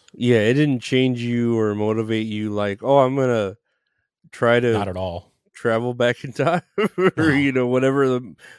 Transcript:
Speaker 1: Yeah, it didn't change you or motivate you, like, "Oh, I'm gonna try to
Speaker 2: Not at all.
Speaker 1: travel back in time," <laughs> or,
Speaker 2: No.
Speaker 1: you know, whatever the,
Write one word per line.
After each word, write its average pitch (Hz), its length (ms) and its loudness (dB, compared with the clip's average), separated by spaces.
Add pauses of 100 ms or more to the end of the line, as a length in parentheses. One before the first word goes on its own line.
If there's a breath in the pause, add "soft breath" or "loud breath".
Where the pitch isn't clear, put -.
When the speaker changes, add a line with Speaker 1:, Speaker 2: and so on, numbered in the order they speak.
(160)
Speaker 1:
Yeah, 120 240 4
it 110 160 4
didn't 143 240 2
change 127 420 0
you 120 360 -2
or 107 180 0
motivate 110 500 -2
you, 107 240 -6
like, 104 320 -4
"Oh, 135 180 4
I'm 131 160 2
gonna 120 400 -2 (760)
try 120 280 2
to 120 140 0
Speaker 2:
Not 101 160 -4
at 92 80 -8
all. 90 340 -8 (220)
Speaker 1:
travel 117 400 -2
back 120 320 0
in 131 80 -14
time," 160 300 -2 (140)
<laughs> 208 200 -4
or, 180 180 2
Speaker 2:
No. 160 140 2
Speaker 1:
you 139 240 2
know, 127 140 0
whatever 131 420 2
the, 123 260 -4 (240 loud breath)